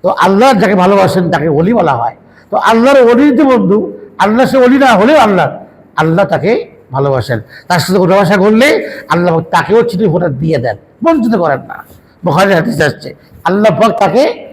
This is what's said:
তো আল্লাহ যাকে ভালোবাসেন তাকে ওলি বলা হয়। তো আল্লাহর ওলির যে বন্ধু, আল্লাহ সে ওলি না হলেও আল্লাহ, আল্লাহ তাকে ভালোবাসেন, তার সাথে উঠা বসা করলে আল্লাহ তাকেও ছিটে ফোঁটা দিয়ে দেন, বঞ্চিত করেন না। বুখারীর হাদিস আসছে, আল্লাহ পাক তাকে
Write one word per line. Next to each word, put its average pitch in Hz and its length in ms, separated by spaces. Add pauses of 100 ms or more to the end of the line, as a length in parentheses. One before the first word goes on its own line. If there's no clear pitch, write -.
তো 180 60
আল্লাহ 196 440
যাকে 202 220
ভালোবাসেন 185 560
তাকে 156 180
ওলি 165 240
বলা 170 200
হয়। 117 220 (360)
তো 202 60
আল্লাহর 233 400
ওলির 247 400
যে 311 60
বন্ধু, 220 500 (240)
আল্লাহ 214 280
সে 262 120
ওলি 254 200
না 269 100
হলেও 233 300
আল্লাহ, 202 340 (440)
আল্লাহ 165 300
তাকে 170 420 (240)
ভালোবাসেন, 131 480 (280)
তার 175 120
সাথে 185 200
উঠা 185 220
বসা 196 160
করলে 220 520 (200)
আল্লাহ 170 320
তাকেও 190 480
ছিটে 190 180
ফোঁটা 175 200
দিয়ে 151 300
দেন, 120 200 (260)
বঞ্চিত 247 320
করেন 160 320
না। - 160 (420)
বুখারীর 185 300
হাদিস 170 260
আসছে, - 320 (300)
আল্লাহ 196 380
পাক 220 180
তাকে 269 540